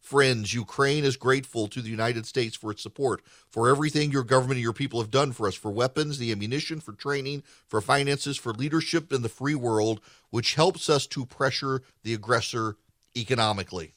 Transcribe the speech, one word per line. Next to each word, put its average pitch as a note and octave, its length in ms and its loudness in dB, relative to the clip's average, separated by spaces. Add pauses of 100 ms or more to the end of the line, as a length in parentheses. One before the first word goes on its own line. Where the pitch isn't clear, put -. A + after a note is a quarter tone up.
friends, B2 540 2
Ukraine C#3 480 0
is C3+ 140 2
grateful B2+ 500 0
to B2+ 140 -8
the A2 80 -8
United A2+ 360 -2
States A#2 300 -4
for G#2+ 160 -8
its G2+ 100 -10
support, A2+ 400 -2 (260)
for A#2 220 2
everything D3 420 2
your C3+ 120 2
government C3 340 4
and B2 60 -2
your A#2 100 0
people B2 280 -4
have G#2+ 100 -4
done C3+ 220 2
for A2+ 140 -2
us, F#2 80 -2
for G#2+ 160 -6
weapons, C3+ 460 0
the A#2+ 140 -4
ammunition, B2+ 500 -4
for G#2+ 120 -16
training, C#3 500 -4 (240)
for G#2+ 120 0
finances, C#3 580 0
for A#2+ 160 -6
leadership D3+ 600 -2
in B2+ 80 0
the A#2 80 -2
free C#3+ 260 -4
world, A2+ 460 2 (300)
which A#2 240 0
helps E3+ 340 2
us C#3+ 160 4
to C3 200 -8
pressure C3+ 580 -2 (180)
the A2+ 120 -4
aggressor A2 600 0 (400)
economically. G#2+ 800 -2